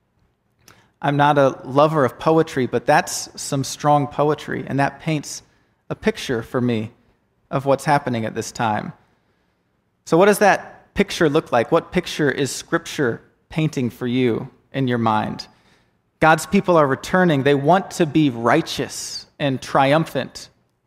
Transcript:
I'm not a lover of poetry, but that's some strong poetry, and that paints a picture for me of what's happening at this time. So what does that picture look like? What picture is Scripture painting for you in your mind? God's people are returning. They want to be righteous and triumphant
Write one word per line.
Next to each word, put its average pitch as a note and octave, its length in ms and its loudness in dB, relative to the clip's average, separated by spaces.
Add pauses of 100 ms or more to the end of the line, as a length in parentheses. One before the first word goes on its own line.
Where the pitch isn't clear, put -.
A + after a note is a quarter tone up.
(1000)
I'm C#3+ 160 -2
not C#3+ 220 4
a C3+ 260 2
lover D3 400 2
of - 140 -4
poetry, D#3+ 480 0
but - 180 -4
that's - 560 -2
some C#3 220 -4
strong D3 420 0
poetry, C#3+ 640 -4
and C3 120 -4
that C#3 220 -2
paints D#3 400 -6 (480)
a D3 60 -6
picture - 480 -4
for - 180 -4
me A2+ 300 -2 (600)
of C3+ 140 -4
what's C#3 180 2
happening C3 420 0
at G#2 80 -6
this - 180 -8
time. A2 420 -4 (1120)
So E3 120 2
what F#3 80 8
does G3+ 140 4
that - 560 0
picture F3+ 340 0
look D3+ 220 0
like? A#2 200 2
What E3 200 0
picture D#3+ 400 -2
is C3 180 -2
Scripture C#3+ 720 -4 (280)
painting C#3+ 420 -2
for - 160 -8
you B2 420 0 (220)
in C3+ 160 -4
your B2 100 0
mind? A2 480 -2 (720)
God's D#3+ 280 4
people F#3 300 2
are D3 100 4
returning. D3 560 2
They C#3+ 100 4
want D#3+ 380 0
to F3 160 0
be D3 240 2
righteous A#2 960 -2 (100)
and C3+ 240 -4
triumphant C#3+ 880 -2 (380)